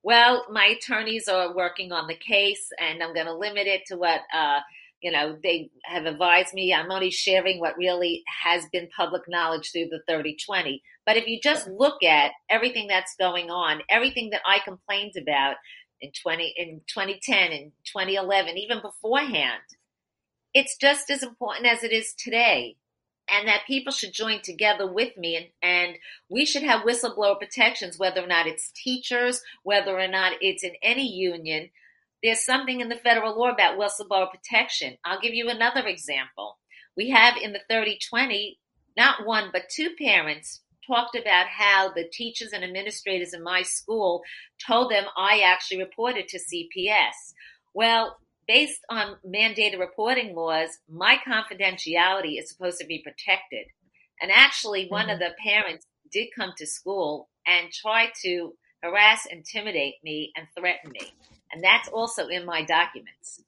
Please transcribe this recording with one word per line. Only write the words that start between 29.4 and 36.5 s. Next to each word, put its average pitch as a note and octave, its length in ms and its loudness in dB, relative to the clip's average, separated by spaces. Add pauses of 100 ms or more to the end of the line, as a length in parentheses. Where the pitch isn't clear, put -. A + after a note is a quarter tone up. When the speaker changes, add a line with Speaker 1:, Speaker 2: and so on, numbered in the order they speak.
Speaker 1:
whether G3 360 2
or F#3+ 80 0
not F#3 360 2
it's F#3 220 0
in F3+ 80 -8 (100)
any B3 260 2
union. E3+ 640 -4 (520)
There's A3+ 220 2
something C4 360 0
in A#3 100 -6
the A#3 60 -4
federal A3 420 2
law A#3+ 120 4
about F#3+ 280 4
whistleblower G3+ 520 0
protection. - 720 -2
I'll F#3 180 -4
give A#3 140 -2
you A#3 140 -2
another A#3+ 380 0
example. C3 720 -8 (360)